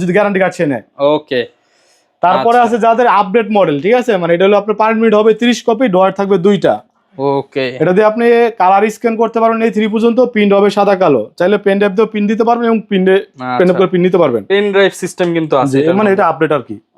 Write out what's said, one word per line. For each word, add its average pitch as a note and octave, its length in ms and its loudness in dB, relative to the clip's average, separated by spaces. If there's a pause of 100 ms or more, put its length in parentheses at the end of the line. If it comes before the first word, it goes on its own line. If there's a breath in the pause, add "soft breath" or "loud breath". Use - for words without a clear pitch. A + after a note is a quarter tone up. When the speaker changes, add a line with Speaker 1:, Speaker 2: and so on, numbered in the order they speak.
Speaker 1:
যদি F3+ 120 -2
গ্যারান্টি G3+ 260 0
কার্ড F3+ 140 -2
সে E3+ 120 -4
নেয়। C3 180 -4 (140)
Speaker 2:
ওকে। C#3+ 440 -2 (800)
Speaker 1:
তারপরে G#3+ 360 2
Speaker 2:
আচ্ছা। A#3 180 2
Speaker 1:
আছে G#3+ 100 0
যাদের A3+ 220 2
আপডেট G3+ 440 0
মডেল, D#3+ 300 0
ঠিক G3 120 0
আছে? A#3+ 240 0
মানে E3+ 160 -2
এটা F3 120 2
হলো G3+ 120 4
আপনার G#3 180 -2
পার A3 200 0
মিনিট A3 180 0
হবে G#3+ 200 4
তিরিশ A#3 340 -2
কপি, A#3 200 0
ড্রয়ার F#3+ 240 2
থাকবে G3 260 -2
দুইটা। E3+ 360 2 (440)
Speaker 2:
ওকে। C#3 480 -4 (160)
Speaker 1:
এটা F3 100 0
দিয়ে G#3 140 2
আপনি A3+ 200 0 (320)
কালার G3 320 2
স্ক্যান A3+ 260 -6
করতে A3+ 240 -2
পারবেন A3+ 220 0
এই A3+ 100 0
থ্রি G#3+ 160 -2
পর্যন্ত, A3+ 320 0
প্রিন্ট G#3+ 340 2
হবে G3+ 160 2
সাদা G3+ 260 0
কালো। D#3 260 2 (160)
চাইলে G3 200 0
পেন G3+ 200 -2
ড্রাইভ G3+ 160 -2
দিয়েও A3 140 0
প্রিন্ট G#3 240 -4
দিতে A3 120 0
পারবেন A#3 240 0
এবং A3+ 140 0
প্রিন্টে, F#3+ 340 0
Speaker 2:
আচ্ছা। B2+ 420 -6
Speaker 1:
পেন F3+ 80 2
ড্রাইভ F3+ 120 0
করে F3+ 100 2
প্রিন্ট F3 180 0
নিতে F#3 120 0
পারবেন। B2 260 0
Speaker 2:
পেন G3+ 280 -2
ড্রাইভ F#3+ 220 2
সিস্টেম F3+ 400 -6
কিন্তু D#3 240 -2
আছে C3 140 0
Speaker 1:
জি, C3+ 60 0
Speaker 2:
এটার D#3+ 180 0
Speaker 1:
মানে G#3 140 0
Speaker 2:
মধ্যে। F#3+ 40 2
Speaker 1:
এটা F#3+ 140 0
আপডেট D#3 240 -2
আর C#3 160 -4
কি। G#2 120 -14 (180)